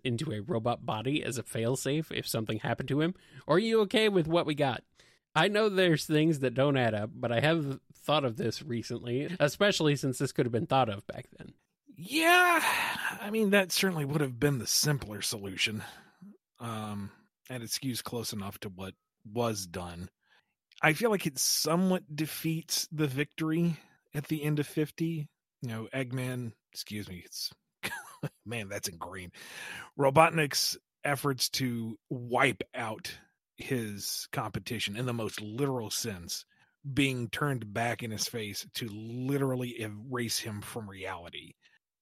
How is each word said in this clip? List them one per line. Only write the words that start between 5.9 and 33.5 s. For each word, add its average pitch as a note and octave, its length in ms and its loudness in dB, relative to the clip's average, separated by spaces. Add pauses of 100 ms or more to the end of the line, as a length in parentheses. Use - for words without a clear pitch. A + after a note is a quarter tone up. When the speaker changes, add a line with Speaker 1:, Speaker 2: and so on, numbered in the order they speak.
Speaker 1:
things D#3 340 4
that B2+ 140 2
don't C3+ 220 6
add A#2 180 4
up, G#2 180 -2
but A#2+ 200 -2
I A#2 80 4
have D3 400 2 (240)
thought D3 200 4
of A#2 120 -2
this A#2 260 -2
recently, A#2+ 680 -4 (120)
especially D3+ 560 4
since C3 220 0
this C#3+ 140 0
could C3 140 2
have A2+ 60 -2
been A2+ 140 2
thought C3 220 4
of G2+ 200 -6
back - 180 -10 (100)
then. - 160 -16 (440)
Speaker 2:
Yeah, E4 680 6 (580)
I G#3 100 -8
mean, G#3+ 200 2
that F#3+ 220 4
certainly F3 320 2
would D3 160 2
have B2+ 180 0
been C#3+ 220 4
the G2+ 80 -6
simpler G#2+ 540 0
solution. G2+ 600 -2 (760)
Um, G#2+ 500 -6 (400)
and B2 140 -8
it G#2+ 60 -12
skews B2 320 -4
close A#2 300 -6
enough G2 280 -8
to G#2+ 80 -10
what F#2+ 260 -10 (300)
was G#2+ 420 -2
done. F2 420 -8 (760)
I D#3 100 6
feel A3+ 180 0
like F#3 160 0
it C3 120 -4
somewhat F3 760 2
defeats D#3+ 800 -2
the D3+ 140 2
victory D#3 720 0 (360)
at D3 140 -4
the D#3 140 -2
end D3+ 160 2
of C#3+ 80 0
fifty. D#3+ 600 -2 (340)
You B2+ 60 -4
know, A2 260 -6
Eggman, B2+ 580 -4 (200)
excuse G#2 360 -8
me, F2+ 160 -12
it's, - 260 -10 (320)
<laughs> - 80 -6 (560)
man, G#2+ 220 -4
that's G2+ 200 -6
ingrained. F2+ 440 -12 (680)
Robotnik's D3+ 800 4 (260)
efforts C#3 460 0
to A#2 500 -2 (120)
wipe B2 520 0 (120)
out A2+ 380 -6 (440)